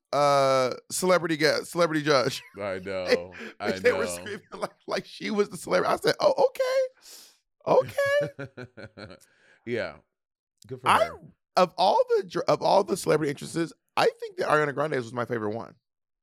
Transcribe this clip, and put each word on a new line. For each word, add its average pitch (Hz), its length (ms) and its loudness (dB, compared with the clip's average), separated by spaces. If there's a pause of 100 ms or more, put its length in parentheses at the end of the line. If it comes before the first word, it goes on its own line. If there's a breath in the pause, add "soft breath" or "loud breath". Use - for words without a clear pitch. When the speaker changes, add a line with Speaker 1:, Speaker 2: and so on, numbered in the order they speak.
(140)
Speaker 1:
uh, 135 600 4 (160)
celebrity 175 440 2
guest, 139 360 0
celebrity 160 320 0
judge. 135 460 2
<laughs> - 80 -20
Speaker 2:
I 98 220 -6
know. 90 560 -2
Speaker 1:
Bitch, - 240 -16
Speaker 2:
I - 200 -4
Speaker 1:
they 233 120 2
were 185 140 -2
Speaker 2:
know. - 60 -6
Speaker 1:
screaming 87 300 -12 (120)
like, 202 180 -8 (160)
like - 180 -6
she - 260 -10
was 208 180 0
the 185 80 -14
celebrity. - 340 0
I - 60 0
said, - 240 2
"Oh, - 260 4 (1200 loud breath)
okay. 554 800 0
Okay." - 0 - (380)
Speaker 2:
<laughs> 101 300 -18 (500 soft breath)
Yeah. 104 280 -4 (760)
Good 127 140 -12
for - 60 -4
Speaker 1:
I, 605 180 4
Speaker 2:
her. 659 140 -10 (360)
Speaker 1:
of 185 220 2
all 202 220 4 (180)
the 392 60 0
dr-, 175 240 -6
of 147 140 2
all 180 220 4
the 196 140 -4
celebrity 156 320 0
entrances, 147 440 -6 (240)
I 156 120 4 (100)
think 415 180 -14
that - 100 -4
Ariana 151 260 2
Grande's 143 300 -2
was 113 100 -14
my 120 120 -4
favorite 107 300 -4
one. 107 200 -14 (480)